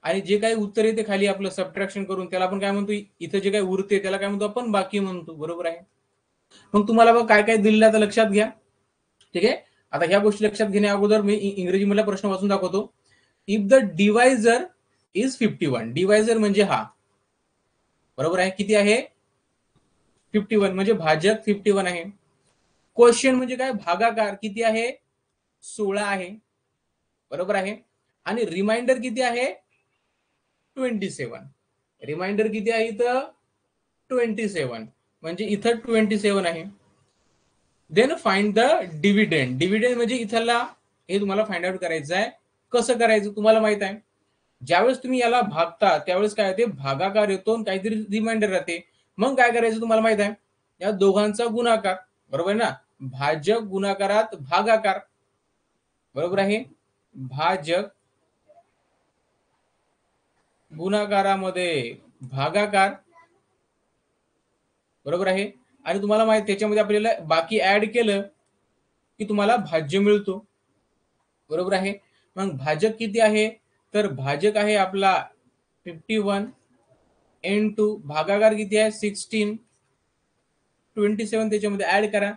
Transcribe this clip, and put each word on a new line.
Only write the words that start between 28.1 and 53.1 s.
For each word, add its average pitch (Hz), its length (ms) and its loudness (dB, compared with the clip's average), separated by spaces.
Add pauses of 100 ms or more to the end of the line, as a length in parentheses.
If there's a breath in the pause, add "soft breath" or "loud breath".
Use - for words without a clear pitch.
आणि 220 200 -2
reminder 220 520 0
किती 240 240 -6
आहे? 247 320 -2 (1200)
ट्वेंटी 226 340 -4
सेवन. 127 300 -10 (640)
Reminder 190 440 -2
किती 214 240 -2
आहे 226 160 0
इथं? 240 320 0 (880)
ट्वेंटी 226 400 -2
सेवन, 123 360 -6 (360)
म्हणजे 175 240 -8
इथं 208 320 0
ट्वेंटी 220 420 0
सेवन 202 260 0
आहे. 165 180 -4 (1300)
Then 226 160 4
find 208 440 0
the 226 160 4 (100)
dividend. 160 800 0
Dividend 214 380 0
म्हणजे 240 200 -2
इथला, 233 520 -2 (420)
हे 190 100 0
तुम्हाला 202 260 0
find 180 200 -6
out 185 100 -2
करायचं 165 400 -4
आहे. 208 160 -2 (400)
कसं 240 260 2
करायचं 214 340 2
तुम्हाला 214 280 4
माहित 208 240 0
आहे, 196 140 -6 (680)
ज्यावेळेस 202 320 4
तुम्ही 254 220 -4
याला 240 220 2
भागता 165 560 0
त्यावेळेस 202 380 -2
काय 202 120 0
होते? 190 180 0
भागाकार 196 640 -2
येतो 196 240 -2
आणि 226 100 -4
काहीतरी 196 320 -4
reminder 214 540 -2
राहते. 180 400 -4 (280)
मग 254 200 0
काय 240 140 4
करायचं 226 300 0
तुम्हाला 226 220 2
माहित 220 160 2
आहे, 208 140 -2 (480)
या 190 100 -2
दोघांचा 208 540 2
गुणाकार, 220 500 0 (340)
बरोबर 170 200 -4
आहे 214 100 0
ना? 190 140 0 (260)
भाजक 147 580 -2